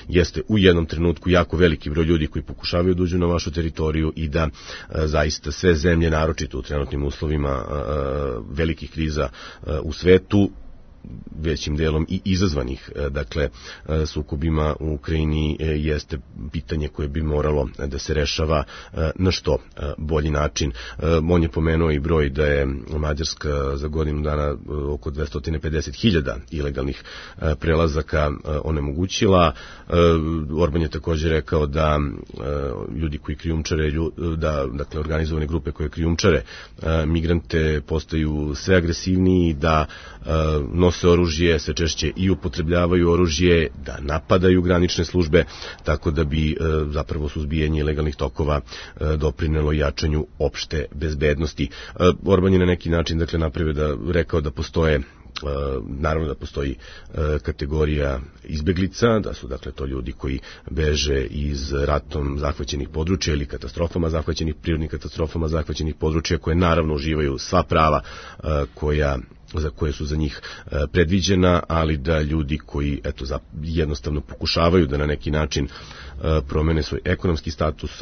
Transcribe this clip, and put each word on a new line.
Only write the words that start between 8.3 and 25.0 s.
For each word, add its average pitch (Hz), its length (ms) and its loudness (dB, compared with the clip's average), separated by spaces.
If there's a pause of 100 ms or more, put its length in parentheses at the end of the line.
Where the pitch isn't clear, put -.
velikih 78 420 -4
kriza, 76 380 -2 (380)
e, 73 160 -2
u 76 100 -6
svetu, 92 560 4 (920)
većim 78 360 -2
delom 78 320 2
i 92 160 -2
izazvanih, 80 720 0
e, 71 140 -4
dakle, 69 400 -2 (400)
e, 78 160 2
sukobima 76 720 0
u 78 140 -2
Ukrajini, 76 640 0
e, 76 60 -2
jeste 76 520 -2 (340)
pitanje 76 360 -4
koje 76 200 -6
bi 71 140 -2
moralo, 73 460 0 (120)
e, 71 80 -4
da 69 120 -6
se - 140 -4
rešava, 76 500 0 (300)
e, 78 220 -2
na 92 160 2
što, - 220 0 (240)
e, - 40 -10 (160)
bolji 78 340 0
način. 73 400 0
E, - 340 -10 (240)
on 87 140 6
je 80 60 2
pomenuo 80 420 2
i 73 80 2
broj 76 300 2
da 73 160 0
je 71 220 2 (300)
Mađarska 73 800 -2
za 73 100 -4
godinu 76 340 -2
dana, 76 220 0
e, 71 120 0 (180)
oko 73 380 -4